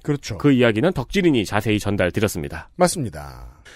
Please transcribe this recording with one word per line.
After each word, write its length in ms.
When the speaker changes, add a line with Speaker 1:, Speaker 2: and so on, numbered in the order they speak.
Speaker 1:
그렇죠. 340
Speaker 2:
그 160
이야기는 400
덕질인이 540
자세히 320
전달드렸습니다. 960
Speaker 1:
맞습니다. 880